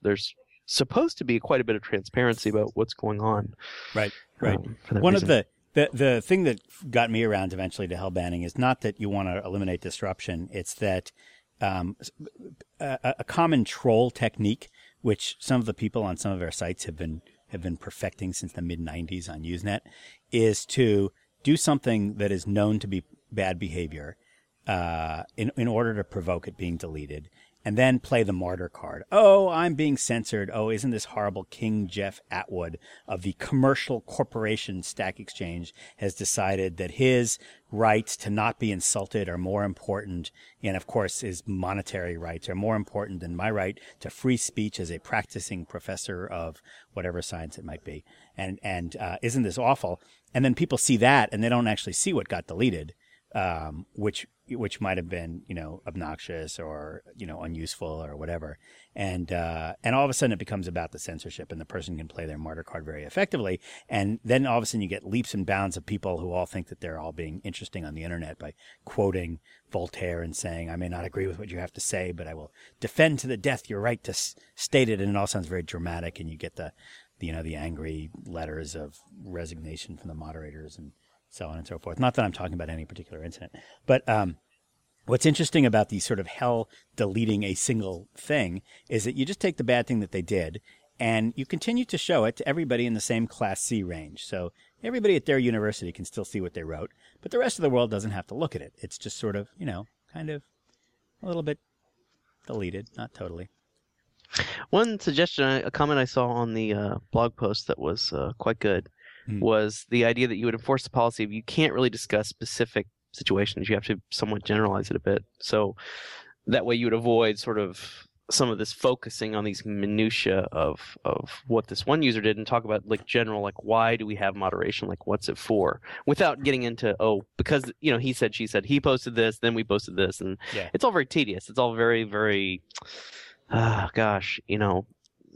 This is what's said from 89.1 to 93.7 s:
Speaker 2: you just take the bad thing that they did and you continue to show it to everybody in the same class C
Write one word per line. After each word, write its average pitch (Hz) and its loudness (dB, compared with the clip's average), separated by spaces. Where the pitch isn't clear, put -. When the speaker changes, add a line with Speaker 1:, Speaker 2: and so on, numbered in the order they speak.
Speaker 2:
you 131 2
just 185 -6
take 180 2
the - -2
bad 120 4
thing 117 2
that 98 -4
they 95 -2
did 85 -2
and 113 2
you 135 -4
continue 233 -2
to 175 -4
show 143 4
it 113 0
to - -6
everybody 131 0
in 117 0
the 107 -2
same 117 0
class 98 -4
C 110 0